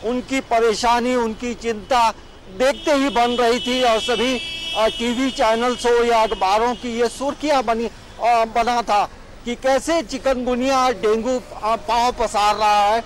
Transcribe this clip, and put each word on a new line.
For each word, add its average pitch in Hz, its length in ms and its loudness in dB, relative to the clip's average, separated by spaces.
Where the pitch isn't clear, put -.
उनकी 247 360 -4
परेशानी, 233 760 0
उनकी 233 380 -4
चिंता 226 580 0
देखते 285 340 0
ही 277 180 2
बन 240 220 2
रही 240 280 2
थी 254 240 -2
और 226 160 4
सभी, 240 380 -2
अ, 220 100 2
टीवी 233 440 -2
चैनल्स 233 540 0
हो 233 180 4
या 233 200 4
अखबारों 214 520 0
की 233 240 -8
ये 240 80 2
सुर्खियां 277 580 -2
बनी, 226 200 -2
अ, 226 600 0
बना 233 360 0
था 202 280 0
कि 240 100 -4
कैसे 277 460 0
चिकनगुनिया, 254 880 0
डेंगू, 226 520 0
अ, 220 120 0
पांव 233 360 0
पसार 208 440 0
रहा 208 300 4
है 220 200 2